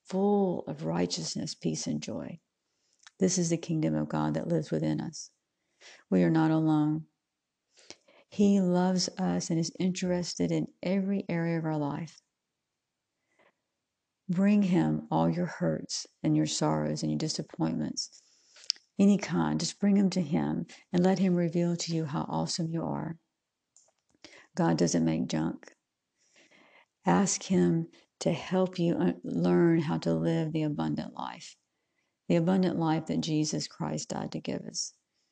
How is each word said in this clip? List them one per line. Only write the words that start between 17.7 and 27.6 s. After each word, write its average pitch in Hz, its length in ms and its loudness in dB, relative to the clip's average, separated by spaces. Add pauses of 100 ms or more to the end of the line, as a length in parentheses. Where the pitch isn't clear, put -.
any 196 200 6
kind, 156 420 0
just 165 200 -6
bring 202 180 4
'em 196 120 4
to 180 120 -2
him 156 440 -2 (260)
and 175 100 2
let 185 160 4
him 185 160 2
reveal 175 420 0
to 165 180 -6
you 160 100 0
how 156 240 -4
awesome 165 420 -4
you 165 120 -4
are. 156 360 -6 (1400)
God 165 220 4
doesn't 170 260 2
make 160 220 0
junk. - 480 -6 (1300)
Ask 180 380 2
him 175 460 2 (320)